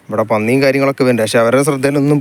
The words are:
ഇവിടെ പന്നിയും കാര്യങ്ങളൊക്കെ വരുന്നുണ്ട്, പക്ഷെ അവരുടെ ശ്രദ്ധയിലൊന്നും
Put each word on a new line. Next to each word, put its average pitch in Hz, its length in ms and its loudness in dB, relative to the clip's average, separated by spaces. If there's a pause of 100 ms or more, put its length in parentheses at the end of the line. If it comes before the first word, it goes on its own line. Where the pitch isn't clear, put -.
ഇവിടെ 107 240 -4
പന്നിയും 113 320 0
കാര്യങ്ങളൊക്കെ 135 400 0
വരുന്നുണ്ട്, 120 240 0
പക്ഷെ 120 160 0
അവരുടെ 123 240 2
ശ്രദ്ധയിലൊന്നും 143 540 0